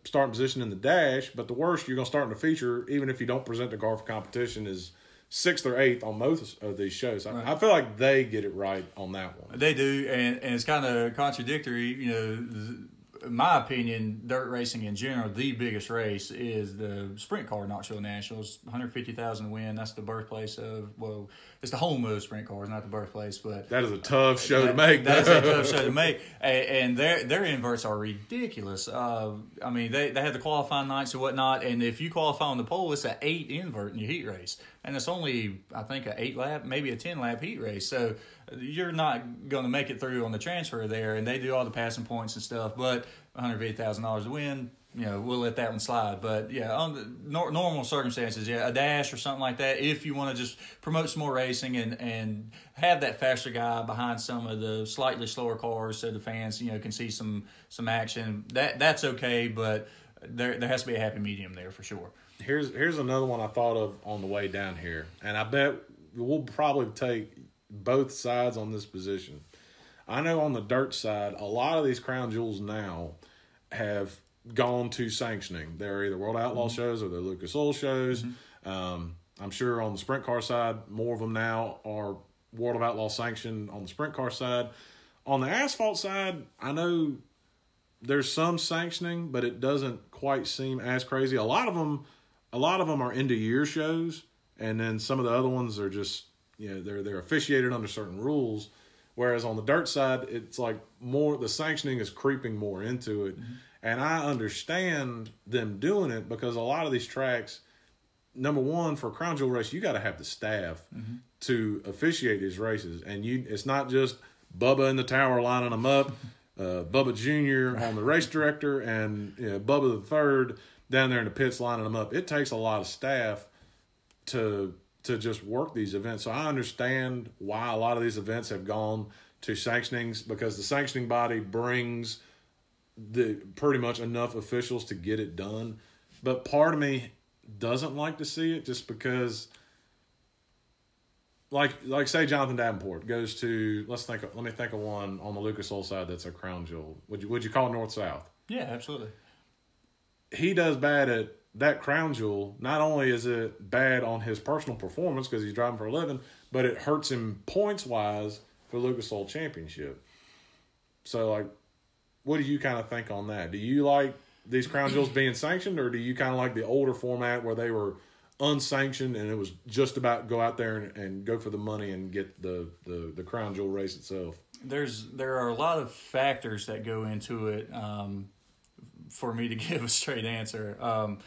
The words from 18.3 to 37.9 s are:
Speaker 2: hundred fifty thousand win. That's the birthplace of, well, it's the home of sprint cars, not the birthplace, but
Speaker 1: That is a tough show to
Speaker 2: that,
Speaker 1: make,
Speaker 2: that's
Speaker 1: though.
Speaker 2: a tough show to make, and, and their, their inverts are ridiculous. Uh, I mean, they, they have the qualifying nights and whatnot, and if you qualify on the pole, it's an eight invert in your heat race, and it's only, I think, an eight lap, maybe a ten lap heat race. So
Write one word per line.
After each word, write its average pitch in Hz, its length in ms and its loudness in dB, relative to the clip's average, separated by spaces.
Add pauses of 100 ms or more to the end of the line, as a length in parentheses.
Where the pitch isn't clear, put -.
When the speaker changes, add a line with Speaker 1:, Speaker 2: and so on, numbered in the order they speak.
Speaker 2:
hundred 120 240 -6
fifty 123 180 -6
thousand 113 380 -4
win. 110 260 -4
That's 110 180 -6
the 107 100 -10
birthplace 110 560 -6
of, 110 400 -8
well, 107 320 -8 (320)
it's 123 80 -6
the 131 60 -2
home 139 280 2
of 107 160 0
sprint 107 260 -8
cars, 101 220 -8
not 107 140 -6
the 110 60 -12
birthplace, 104 500 -6
but 101 300 -8
Speaker 1:
That 123 140 4
is 110 80 0
a 98 60 -2
tough 131 420 6
show 131 220 6
to 127 60 10
Speaker 2:
that, 120 80 6
Speaker 1:
make, 156 280 10
Speaker 2:
that's - 240 8
Speaker 1:
though. 170 120 12
Speaker 2:
a - 20 8
tough 143 260 6
show 143 160 4
to 123 80 4
make, 156 300 4 (180)
and, 131 280 4
and 127 300 4
their, 156 260 4
their 156 200 2
inverts 120 420 0
are 107 120 0
ridiculous. 104 880 -4
Uh, 117 460 -2 (320)
I 123 60 -2
mean, 117 200 0
they, 139 200 2
they 139 100 0
have 147 120 0
the - 60 -4
qualifying 143 480 0
nights 135 260 -2
and 131 80 -4
whatnot, 131 420 2
and 120 180 2
if 117 180 0
you 165 120 -4
qualify 151 340 2
on 135 140 0
the 120 40 0
pole, 170 300 0
it's 143 120 -2
an 117 180 -2
eight 160 260 -2
invert 135 440 -6
in 113 60 -6
your 107 120 -4
heat 156 160 -6
race, 92 300 -10 (260)
and 139 120 -6
it's 127 120 -4
only, 123 540 -2 (120)
I 113 80 -6
think, 131 240 -6
an 104 120 -4
eight 120 200 -4
lap, 143 280 -4
maybe 135 260 -2
a 110 40 -4
ten 165 240 -6
lap 120 220 -2
heat 190 180 -6
race. 104 300 -4
So 120 240 2 (440)